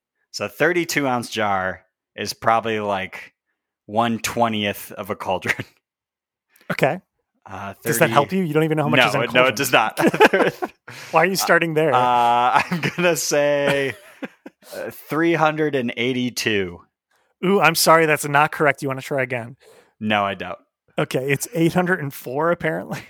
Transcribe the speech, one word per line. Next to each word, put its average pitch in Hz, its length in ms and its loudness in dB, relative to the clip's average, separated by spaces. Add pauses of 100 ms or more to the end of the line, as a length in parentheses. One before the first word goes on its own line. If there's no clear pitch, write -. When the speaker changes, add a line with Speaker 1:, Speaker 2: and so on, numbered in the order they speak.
(320)
Speaker 1:
So 104 140 -6
a - 20 -6
thirty-two 160 580 0
ounce 123 240 -2
jar 95 520 -2 (340)
is 104 160 -8
probably, 113 480 0
like, 98 540 -6 (520)
one 113 320 0
twentieth 107 720 -2
of 98 180 -12
a 98 60 -4
cauldron. - 540 -4
<laughs> - 40 -20 (960)
Speaker 2:
Okay. 151 300 0 (460)
Speaker 1:
Uh, 98 260 -12 (100)
Speaker 2:
Does 117 180 -2
that 156 100 4
help 139 180 2
Speaker 1:
thirty 185 80 -4
Speaker 2:
you? 190 60 0
You 156 100 -4
don't 156 120 2
even 156 120 0
know 151 60 0
how 143 80 -2
much 143 100 2
Speaker 1:
No, 120 80 6
Speaker 2:
is 104 60 -2
in 110 80 0
a - 20 0
Speaker 1:
no, 120 40 -6
it 117 40 -8
Speaker 2:
cauldron. 127 220 4
Speaker 1:
does 127 180 -2
not. 117 260 2
<laughs> - 1120 0
Speaker 2:
<laughs> - 40 -16
Why 160 100 4
are - 20 4
you 190 100 0
starting 170 380 2
there? 151 220 2
Speaker 1:
Uh, 127 40 4 (720)
I'm 170 120 -4
gonna 170 340 0
say, 143 800 0 (400)
Speaker 2:
<laughs> - 420 -20
Speaker 1:
uh, 101 140 -10
three 165 420 -2
hundred 156 420 0
and 120 220 -2
eighty-two. 113 840 -2 (680)
Speaker 2:
Ooh, 196 120 4
I'm 165 160 6
sorry. 165 300 6
That's 151 240 0
not 147 240 2
correct. 143 300 0
You 139 60 -4
wanna 131 120 -6
try 135 220 -4
again? 123 340 -8 (420)
Speaker 1:
No, 107 280 2
I 98 80 -2
don't. 90 240 -10 (400)
Speaker 2:
Okay. 135 340 -2
It's - 220 -4
eight 165 180 2
hundred 180 280 0
and 139 120 -8
four, 151 380 -4
apparently. 165 600 -6